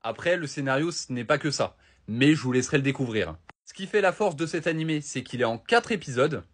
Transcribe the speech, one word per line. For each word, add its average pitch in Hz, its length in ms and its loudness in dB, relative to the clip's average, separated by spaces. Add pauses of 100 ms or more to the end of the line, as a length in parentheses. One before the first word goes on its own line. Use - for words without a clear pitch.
Après, 170 360 0
le 160 100 -4
scénario, 139 440 0
ce - 200 -8
n'est 123 140 -4
pas 147 120 2
que 147 140 -2
ça, 113 240 -2 (320)
mais 131 280 6
je 143 60 -4
vous 127 100 0
laisserai 127 260 2
le 143 60 2
découvrir. 110 520 -2 (300)
Ce - 80 -20
qui 190 140 -10
fait 208 140 2
la 185 100 4
force 180 240 0
de 151 100 -2
cet 160 220 -4
animé, 160 340 -2
c'est 131 220 -8
qu'il 123 180 -6
est 120 40 4
en 113 120 0
quatre 233 340 2
épisodes. 139 520 0 (100)